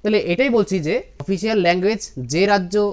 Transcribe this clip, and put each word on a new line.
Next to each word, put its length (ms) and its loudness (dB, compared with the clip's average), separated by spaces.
তাহলে 180 2
এটাই 260 2
বলছি 180 0
যে 80 0
অফিসিয়াল 420 -2
ল্যাঙ্গুয়েজ 360 2
যে 100 2
রাজ্য 220 0